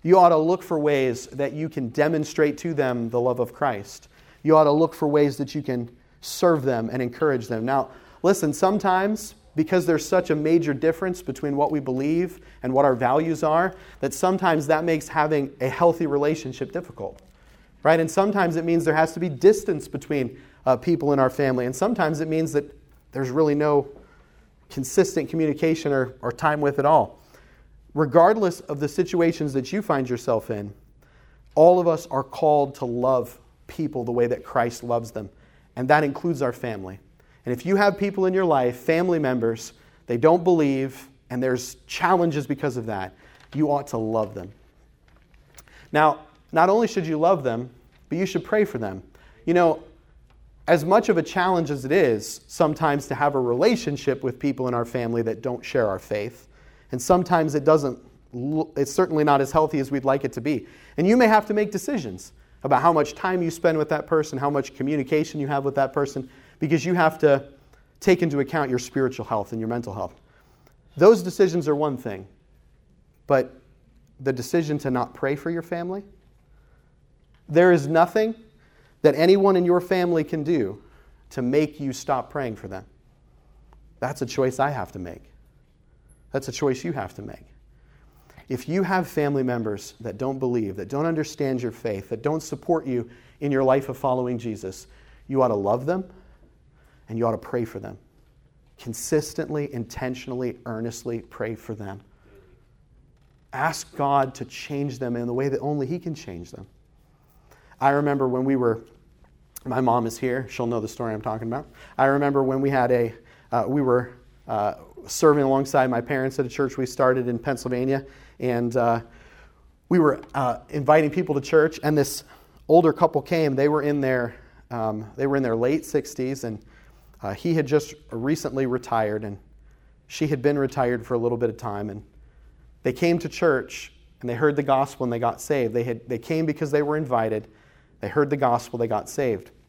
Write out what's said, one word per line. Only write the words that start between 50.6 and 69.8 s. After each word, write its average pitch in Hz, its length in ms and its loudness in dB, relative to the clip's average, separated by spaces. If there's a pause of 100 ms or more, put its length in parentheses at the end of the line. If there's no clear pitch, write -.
as 165 180 4
much 202 240 4
of 196 80 4
a 160 60 2
challenge 175 480 0
as 139 160 -6
it 135 60 0
is 120 560 2
sometimes 147 580 0
to - 80 -6
have 143 200 0
a 135 60 0
relationship 139 840 0
with 127 160 -4
people 135 300 -2
in 120 60 -2
our 117 100 -2
family 117 380 -2
that 113 180 -4
don't 123 240 -6
share 120 220 0
our 95 120 -2
faith, 107 500 -8 (440)
and 127 80 -6
sometimes 170 540 2
it 139 100 0
doesn't 143 340 4 (360)
l-, 147 420 -4
it's 139 160 -2
certainly 160 320 2
not 143 160 4
as 135 120 -2
healthy 156 260 2
as 135 120 -4
we'd 135 140 -2
like 135 200 0
it 127 100 -4
to 120 80 -6
be. 139 240 -4 (320)
And 165 80 2
you 220 100 6
may 247 120 6
have 214 180 4
to 214 80 -2
make 208 160 0
decisions 160 640 -6 (320)
about 131 180 2
how 170 100 6
much 151 220 0
time 185 260 -2
you 165 100 -2
spend 160 280 0
with 151 100 -2
that 151 180 -2
person, 151 320 0
how 143 120 0
much 139 240 -2
communication 147 640 -2
you 139 60 -4
have 139 180 -2
with 139 120 -2
that 135 160 0
person, 139 360 -4 (300)
because 151 260 0
you 180 80 0
have 160 280 2
to 139 240 4 (560)
take 180 200 4
into 143 200 0
account 139 280 -2
your 123 120 0
spiritual 127 440 -2
health 107 280 -4
and 113 80 -6
your 113 80 -4
mental 117 260 -6